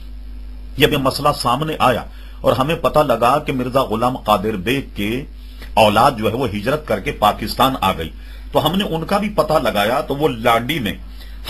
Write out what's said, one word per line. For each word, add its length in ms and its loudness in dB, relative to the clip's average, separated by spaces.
जब 140 8
ये 60 2
मसला 340 2
सामने 480 -2
आया 260 2
और 100 4
हमें 260 0
पता 220 4
लगा 360 2
कि 140 -4
मिर्जा 300 0
गुलाम 340 0
कादिर 400 0
बेग 440 -2
के 240 -2
औलाद 380 6
जो 120 0
है 60 0
वो 120 0
हिजरत 420 -2
करके 220 -2
पाकिस्तान 640 0
आ 160 2
गई, 200 -8
तो 60 2
हमने 260 2
उनका 340 -2
भी 100 -2
पता 300 2
लगाया। 420 0
तो 140 -4
वो 140 2
लांडी 520 0
में 200 -4